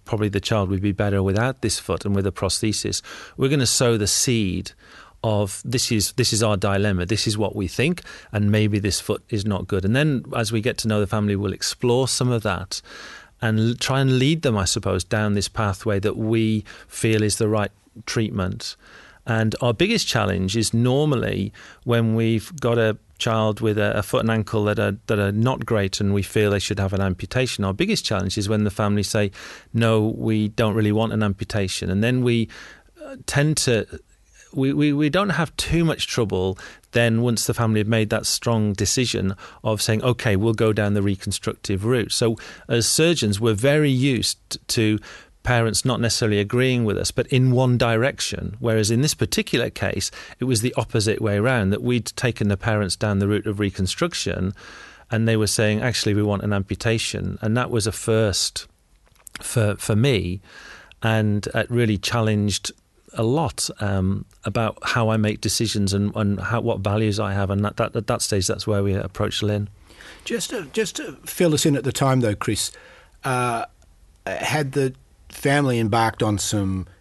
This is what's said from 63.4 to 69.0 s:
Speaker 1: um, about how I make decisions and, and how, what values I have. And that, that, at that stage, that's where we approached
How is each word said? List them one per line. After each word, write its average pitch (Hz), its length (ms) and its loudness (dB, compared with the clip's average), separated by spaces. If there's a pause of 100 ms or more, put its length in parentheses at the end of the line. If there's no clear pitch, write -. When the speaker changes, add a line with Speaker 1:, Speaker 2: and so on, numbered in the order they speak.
Speaker 1:
um, 98 440 0 (200)
about 107 380 -2
how 113 260 0
I 110 80 2
make 107 240 0
decisions 101 540 0
and, 101 220 0
and 101 240 0
how, 117 200 -2
what 110 200 -2
values 104 400 0
I 101 120 -2
have. 98 180 0
And 101 140 0
that, 104 120 -4
that, 113 200 -2
at 110 120 -2
that 117 120 -2
stage, 95 260 0
that's - 200 -4
where 101 160 0
we 98 120 0
approached - 480 -4